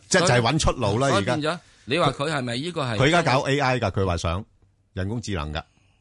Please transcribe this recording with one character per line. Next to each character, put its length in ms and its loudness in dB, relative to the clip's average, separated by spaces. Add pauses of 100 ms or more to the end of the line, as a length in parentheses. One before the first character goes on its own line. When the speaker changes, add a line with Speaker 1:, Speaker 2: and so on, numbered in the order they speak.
Speaker 1:
即 100 4
係， 80 2
Speaker 2:
所 20 4
以 20 4
Speaker 1:
就 60 4
係 160 2
搵 60 0
出 140 0
路 260 0
啦， 100 2
Speaker 2:
所 120 2
以 40 -2
變 180 -2
咗， 60 -2
Speaker 1:
而 80 -4
家。 40 -14 (260)
Speaker 2:
你 120 -2
話 140 2
佢 180 -6
係 120 -2
咪 140 -4
呢 160 -6
個 120 -4
係 140 -2
Speaker 1:
佢 40 2
而 80 4
家 120 4
搞 180 2
A 180 0
I 220 2
㗎， 100 0
佢 160 0
話 120 0
想 260 -4 (480)
人 160 -4
工 120 -6
智 140 -6
能 180 -4
㗎。 100 -6 (380)